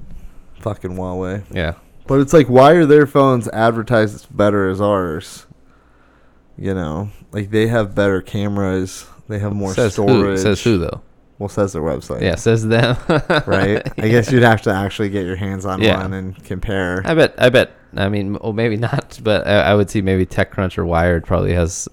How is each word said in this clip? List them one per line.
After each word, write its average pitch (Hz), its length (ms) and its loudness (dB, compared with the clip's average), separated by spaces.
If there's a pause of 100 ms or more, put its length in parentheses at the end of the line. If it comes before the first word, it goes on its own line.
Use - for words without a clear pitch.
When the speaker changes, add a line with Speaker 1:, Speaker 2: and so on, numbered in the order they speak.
(600)
Speaker 1:
Fucking 98 320 -8
Huawei. 92 600 -8
Speaker 2:
Yeah. 90 220 -4 (320)
Speaker 1:
But 135 140 2
it's 139 120 0
like, 127 160 6
why 131 240 8
are 170 140 6
their 147 200 6
phones 131 420 2
advertised 110 800 0 (100)
better 101 320 2
as 95 120 -4
ours? 92 680 -2 (1080)
You 98 180 -6
know, 90 360 -6 (220)
like, 101 180 -8
they 110 180 2
have 110 260 -2
better 101 260 2
cameras, 98 840 -4 (220)
they 107 100 -6
have 101 160 -4
more 98 200 -4
Speaker 2:
Says 117 200 0
Speaker 1:
storage. 101 180 2 (120)
Speaker 2:
who? 98 120 0
Says 95 260 0
who, 110 160 2
though? 73 220 -6 (380)
Speaker 1:
Well, 101 100 -8
says 98 240 -4
their 80 100 -6
website. 65 400 -6
Speaker 2:
Yeah, 87 140 0
says 113 300 0
them. 117 360 2
<laughs> - 60 -8 (380)
Speaker 1:
Right? 98 360 0 (160)
I 107 60 -4
Speaker 2:
Yeah. 110 40 2
Speaker 1:
guess 113 220 2
you'd 123 140 4
have 113 180 4
to 107 100 -2
actually 98 380 -4
get 95 160 -4
your 92 100 -4
hands 98 300 -6
on 95 160 -6
Speaker 2:
Yeah. 95 180 0
Speaker 1:
one 95 120 -6
and 95 320 -10
compare. 92 600 -4
Speaker 2:
I 165 100 -2
bet, 156 240 2
I 127 100 4
bet, 120 240 2 (240)
I 101 120 -2
mean, 101 320 -4
oh, 110 120 -6
maybe 113 240 -2
<laughs> - 0 -
not, - 460 -6
but 104 240 0
I, 101 160 4
I 92 120 4
would 101 160 2
see 110 100 -2
maybe 92 260 2
TechCrunch - 520 -4
or 87 80 -2
Wired 85 400 0
probably 92 280 0
has 85 380 -2